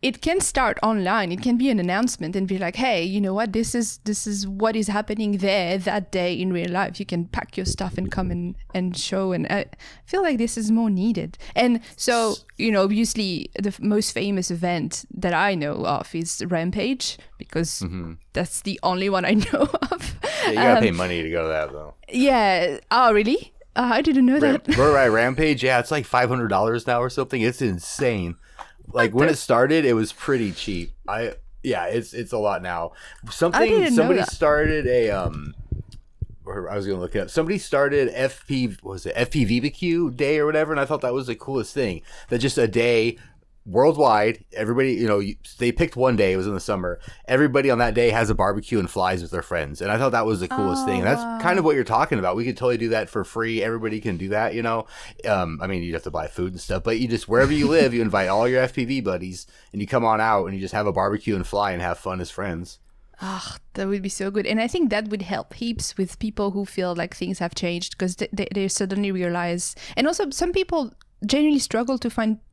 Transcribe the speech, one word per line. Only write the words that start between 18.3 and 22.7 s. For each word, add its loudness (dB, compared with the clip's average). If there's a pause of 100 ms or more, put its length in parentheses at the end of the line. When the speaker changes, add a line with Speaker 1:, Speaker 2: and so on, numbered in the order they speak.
Speaker 1:
that's -4
the -6
only 0
one 0
I 2
<laughs> 4
know 2 (200)
of. -6 (260)
Speaker 2:
Yeah, 2
you 0
gotta 6
Speaker 1:
Um, 6
Speaker 2:
pay 4
money -2
to -4
go 0
to -2
that, -2
though. -14 (180)
Speaker 1:
Yeah. 2 (120)